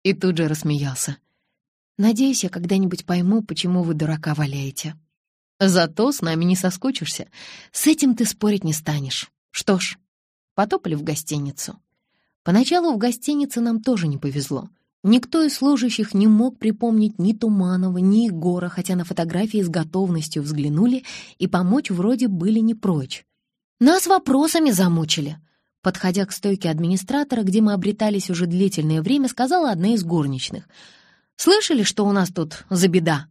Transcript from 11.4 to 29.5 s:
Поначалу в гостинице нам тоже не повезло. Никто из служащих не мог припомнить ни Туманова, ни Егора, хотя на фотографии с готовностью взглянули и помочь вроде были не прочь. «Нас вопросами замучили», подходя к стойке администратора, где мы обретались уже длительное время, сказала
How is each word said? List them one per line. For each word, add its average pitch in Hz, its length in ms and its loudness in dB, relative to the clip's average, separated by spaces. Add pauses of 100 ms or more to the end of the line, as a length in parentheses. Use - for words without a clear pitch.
Поначалу 294 500 2
в 226 60 0
гостинице 247 640 -2
нам 226 220 -2
тоже 196 240 0
не 139 100 -2
повезло. 139 540 -6 (320)
Никто 240 380 2
из 294 140 0
служащих 240 580 0
не 202 140 4
мог 220 320 4
припомнить 220 580 0
ни 190 160 0
Туманова, 185 640 0
ни 202 280 4
Егора, 175 440 -2
хотя 180 260 -4
на 175 80 -2
фотографии 185 600 -2
с 175 60 -2
готовностью 160 720 -2
взглянули 156 600 0 (360)
и 185 80 0
помочь 190 420 0
вроде 220 380 0
были 196 320 0
не 220 160 2
прочь. 160 500 -4 (540)
«Нас 330 260 6
вопросами 320 640 4
замучили», 165 680 0 (420)
подходя 185 460 0
к - 40 -14
стойке 196 380 -2
администратора, 190 720 -2
где 196 200 2
мы 208 120 4
обретались 202 560 -2
уже 175 160 0
длительное 165 560 0
время, 262 260 0
сказала 262 440 0